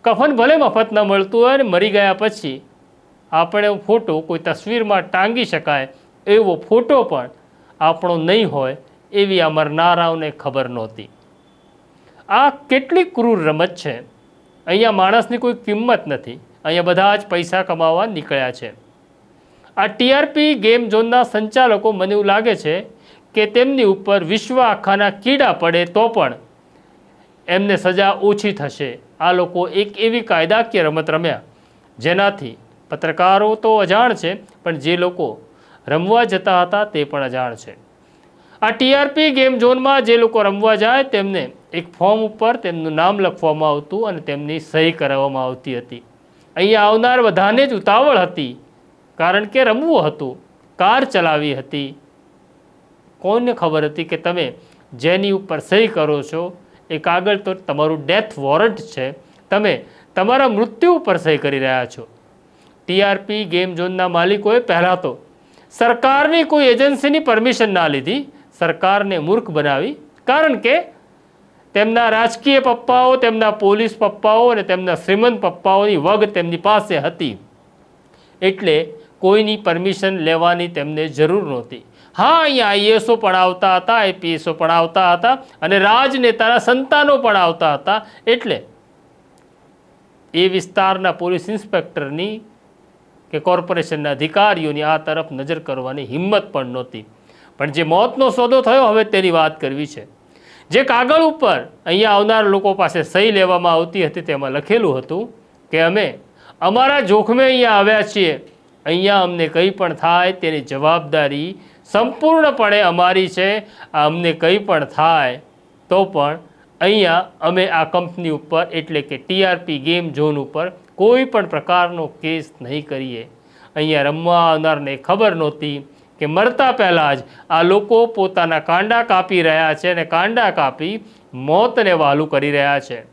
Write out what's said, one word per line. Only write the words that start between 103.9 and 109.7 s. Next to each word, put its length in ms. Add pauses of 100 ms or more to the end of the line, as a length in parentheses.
હતી, 160
તેમાં 300
લખેલું 460
હતું 360 (380)
કે 120
અમે 360 (420)
અમારા 400
જોખમે 420
અહીંયા 280
આવ્યા 300
છીએ, 400 (440)
અહીંયા 360
અમને 260
કંઈ 220
પણ 240